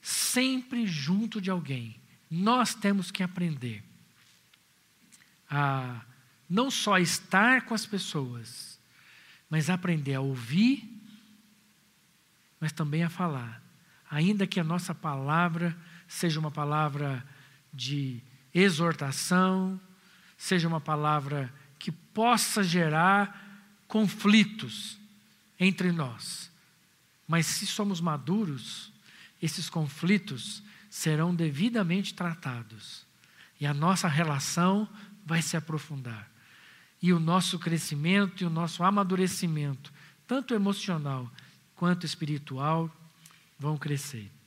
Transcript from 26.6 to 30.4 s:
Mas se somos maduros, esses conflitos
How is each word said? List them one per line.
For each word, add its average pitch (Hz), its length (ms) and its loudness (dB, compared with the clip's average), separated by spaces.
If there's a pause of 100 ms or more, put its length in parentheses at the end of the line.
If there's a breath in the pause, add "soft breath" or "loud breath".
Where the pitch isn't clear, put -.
Mas 160 180 2
se - 200 -4
somos 202 340 -2
maduros, 151 920 -4 (500 loud breath)
esses 170 280 -4
conflitos 160 960 -2 (260 loud breath)